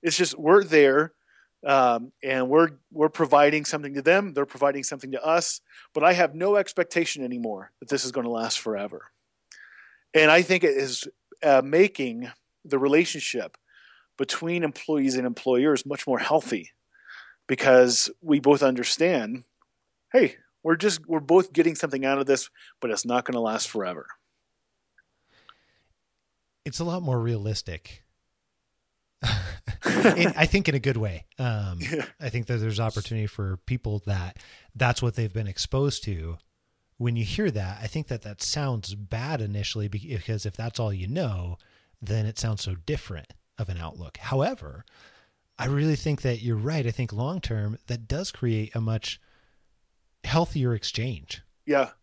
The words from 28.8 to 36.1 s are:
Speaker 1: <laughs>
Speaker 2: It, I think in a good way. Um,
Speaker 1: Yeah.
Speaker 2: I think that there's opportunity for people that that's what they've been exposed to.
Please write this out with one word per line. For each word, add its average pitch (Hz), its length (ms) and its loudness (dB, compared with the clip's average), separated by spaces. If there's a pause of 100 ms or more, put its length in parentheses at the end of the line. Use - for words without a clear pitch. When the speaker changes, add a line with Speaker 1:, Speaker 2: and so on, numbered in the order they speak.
Speaker 1:
<laughs> - 40 0 (560)
Speaker 2:
It, 175 480 4
I 160 100 4
think 196 220 2
in 147 60 2
a 135 60 0
good 131 160 0
way. 101 300 -6 (120)
Um, 104 420 -4
Speaker 1:
Yeah. 143 260 -6 (140)
Speaker 2:
I 147 80 -6
think 113 180 -4
that 123 120 -2
there's 107 220 -2
opportunity 110 460 -2
for 95 400 -6
people 107 400 -4
that 95 320 -4 (360)
that's 123 260 0
what 120 140 0
they've 110 180 -4
been 107 140 -6
exposed 135 580 -2
to. 82 340 -8 (580)